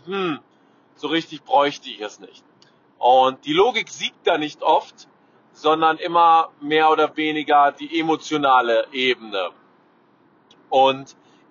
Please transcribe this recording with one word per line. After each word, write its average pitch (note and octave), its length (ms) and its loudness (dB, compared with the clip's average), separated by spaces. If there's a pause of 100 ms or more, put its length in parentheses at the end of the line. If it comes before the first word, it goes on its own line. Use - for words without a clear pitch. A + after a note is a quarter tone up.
"Hm, F3+ 340 -6 (540)
so - 140 -14
richtig D#3+ 360 -6
bräuchte C#3 460 -2
ich G#2 100 -18
es G#2 200 -12
nicht"? - 260 -20 (540)
Und C3 440 2
die C#3+ 80 -8
Logik G#3 380 0
siegt - 360 -14
da F3 120 0
nicht D3+ 240 -8
oft, - 480 -2 (420)
sondern D#3+ 460 0
immer E3+ 540 2 (100)
mehr D#3 280 2
oder D3+ 280 0
weniger D3 560 0
die D3+ 260 -8
emotionale C3+ 960 0
Ebene. A2+ 560 -4 (1200)
Und C3+ 480 0 (340)